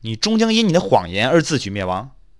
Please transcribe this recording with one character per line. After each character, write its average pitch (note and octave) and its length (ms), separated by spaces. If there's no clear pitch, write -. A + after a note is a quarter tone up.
你 A2+ 160
终 A3 220
将 A3+ 140
因 A3+ 160
你 E3 40
的 F3 80
谎 F#2 280
言 G2+ 200
而 E3 140
自 D3 160
取 G2+ 120
灭 G2 140
亡， F#2 280